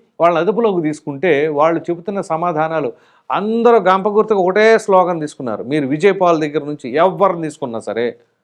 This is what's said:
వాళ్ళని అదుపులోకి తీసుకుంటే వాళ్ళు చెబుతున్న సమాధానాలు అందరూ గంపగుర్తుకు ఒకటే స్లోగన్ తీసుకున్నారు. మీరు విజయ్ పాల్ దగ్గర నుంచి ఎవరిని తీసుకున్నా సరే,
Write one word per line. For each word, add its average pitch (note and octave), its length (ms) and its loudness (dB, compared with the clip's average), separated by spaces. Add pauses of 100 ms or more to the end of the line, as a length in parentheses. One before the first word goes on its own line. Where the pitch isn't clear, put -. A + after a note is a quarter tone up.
(200)
వాళ్ళని E3 220 2
అదుపులోకి G3 400 0
తీసుకుంటే D3+ 640 -2
వాళ్ళు D#3 340 0
చెబుతున్న F3 400 -6
సమాధానాలు D#3+ 720 -4 (380)
అందరూ A3+ 480 2
గంపగుర్తుకు G3+ 600 2
ఒకటే G#3+ 380 4
స్లోగన్ F3+ 440 2
తీసుకున్నారు. B2 420 -8
మీరు C#3 240 -2
విజయ్ F#3 340 2
పాల్ E3+ 200 2
దగ్గర D3+ 220 -4
నుంచి C#3+ 300 -10
ఎవరిని F3 500 0
తీసుకున్నా C3 360 -8
సరే, A2 380 -4 (260)